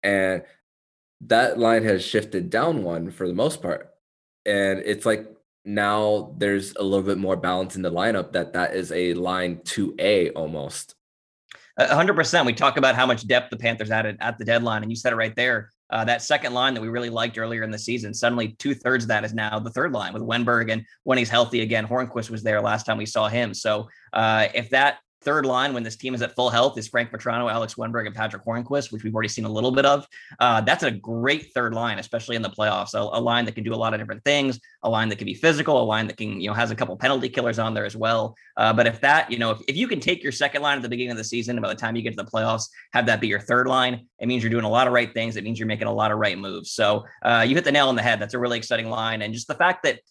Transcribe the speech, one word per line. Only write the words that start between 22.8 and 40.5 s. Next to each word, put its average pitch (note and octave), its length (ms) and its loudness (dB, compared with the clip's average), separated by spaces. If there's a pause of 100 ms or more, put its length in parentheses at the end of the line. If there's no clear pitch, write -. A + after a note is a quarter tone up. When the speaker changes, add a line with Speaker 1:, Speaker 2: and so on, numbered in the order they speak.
Speaker 2:
time A2 120 0
we G#2+ 100 -6
saw A2 220 0
him. A#2 260 -2
So, G#2+ 340 -2 (240)
uh, A2 420 4
if A2+ 160 -4
that C3+ 280 4 (240)
third C#3+ 220 0
line C3 300 0
when A#2+ 80 -4
this A2 140 -8
team B2+ 180 -8
is A#2+ 80 -4
at A#2 120 -4
full B2 140 2
health A#2+ 300 2
is A2+ 100 -8
Frank A#2 220 -2
Vatrano, A#2 400 -2
Alex A2 240 -2
Wennberg, A#2 320 -4
and G#2 80 -8
Patrick A2 300 -6
Hornqvist, A#2+ 460 -4
which A2 140 -10
we've A2+ 100 -4
already A2 140 0
seen A2 160 -6
a G#2+ 40 -4
little A2 220 0
bit C3+ 140 4
of. C#3+ 220 4 (320)
Uh, A#2 240 4
that's B2+ 200 2
a C3+ 80 2
great A#2 640 -2
third A#2 220 -2
line, A2+ 240 -2
especially A#2 380 -6
in A2 60 -2
the G2 60 -4
playoffs. G2+ 460 0
A, G#2+ 40 0
a G#2+ 220 -2
line A#2+ 240 2
that A2 100 -6
can A2 100 -8
do A2+ 100 -4
a - 20 -4
lot A2+ 160 0
of G#2+ 80 -2
different G#2 240 -10
things, C#3 340 2 (240)
a A2 60 0
line A2 220 2
that G2+ 60 -4
can G#2+ 100 -8
be G2 80 -6
physical, D3 480 4
a - 20 2
line A2 220 0
that - 100 -10
can, G#2+ 240 -8
you G2 80 -4
know, G#2+ 60 -4
has A#2 160 0
a A2 40 -4
couple A2+ 220 -4
penalty C3 320 0
killers A#2 300 -2
on A2 160 -2
there G#2+ 100 -2
as G#2 120 -8
well. A2+ 380 0 (220)
Uh, A2 160 4
but A#2 140 6
if A2+ 140 0
that, D3 300 4
you A#2+ 80 -4
know, A2+ 120 0
if, G#2+ 180 -2
if C3+ 80 -2
you A#3+ 100 0
can G3 140 -4
take F3 220 -2
your C#3 100 -4
second C#3+ 300 -2